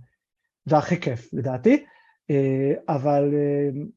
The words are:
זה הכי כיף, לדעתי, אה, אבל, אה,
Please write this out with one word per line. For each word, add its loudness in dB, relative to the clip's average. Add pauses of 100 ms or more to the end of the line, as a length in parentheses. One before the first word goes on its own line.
(640)
זה 4
הכי 0
כיף, -8
לדעתי, 2 (440)
אה, 2 (160)
אבל, 2
אה, 0 (280)